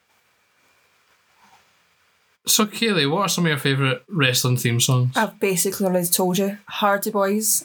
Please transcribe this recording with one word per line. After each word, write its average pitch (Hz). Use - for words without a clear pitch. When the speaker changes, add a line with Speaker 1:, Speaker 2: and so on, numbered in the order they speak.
Speaker 1:
So, -
Kaylee, 190
what 180
are 185
some 175
of 160
your 143
favourite 135
wrestling 127
theme 120
songs? 127
Speaker 2:
I've 214
basically 196
already 180
told 180
you. 202
Hardy 202
Boys, 208